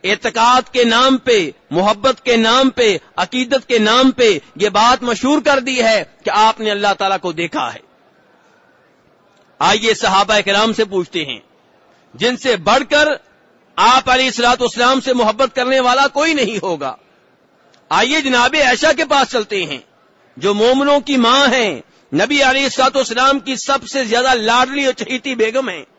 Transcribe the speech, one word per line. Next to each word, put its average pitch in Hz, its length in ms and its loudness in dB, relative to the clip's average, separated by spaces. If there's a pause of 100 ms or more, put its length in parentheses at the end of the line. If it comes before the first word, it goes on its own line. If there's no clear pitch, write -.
اعتقاد 233 680 0
کے 240 120 2
نام 247 320 2
پہ، 208 340 0 (200)
محبت 208 540 0
کے 240 120 2
نام 240 340 2
پہ، 214 280 0 (180)
عقیدت 247 520 -2
کے 233 100 0
نام 240 320 4
پہ 214 280 2 (180)
یہ 196 120 0
بات 226 340 2
مشہور 247 420 -2
کر 277 160 2
دی 254 220 -4
ہے 220 220 0 (200)
کہ 202 60 -2
آپ 220 300 2
نے 214 100 -2
اللہ 202 280 0
تعالیٰ 196 200 -2
کو 180 140 -6
دیکھا 165 420 -6
ہے۔ - 40 -18 (1800)
آئیے 214 360 2
صحابہ 202 520 0
کرام 208 260 0
سے 220 120 0
پوچھتے 180 400 -6
ہیں، 123 140 -12 (760)
جن 233 220 -4
سے 240 200 -2
بڑھ 208 340 0
کر 294 180 2 (680)
آپ 254 340 2
علیہ 262 160 2
الصلوۃ 240 340 0
والسلام 247 400 0
سے 262 120 -4
محبت 240 420 0
کرنے 262 260 0
والا 254 280 2
کوئی 311 260 0
نہیں 233 280 -2
ہوگا۔ 143 340 -6 (920)
آئیے 240 320 0
جناب 262 440 0
عائشہ 254 220 2 (100)
کے 320 80 -2
پاس 277 280 0
چلتے 208 320 -4
ہیں، 147 140 -10 (580)
جو 185 180 -2
مومنوں 262 460 2
کی 285 160 -4
ماں 254 300 4
ہیں، 226 340 -2 (340)
نبی 262 280 0
علیہ 269 220 2
الصلوۃ 262 300 0
والسلام 269 440 0
کی 269 180 -8
سب 269 320 -4
سے 269 160 -4
زیادہ 247 300 0
لاڈلی 254 500 0
اور 262 80 0
چہیتی 254 420 -6
بیگم 233 340 -2
ہیں۔ 165 160 -12 (140)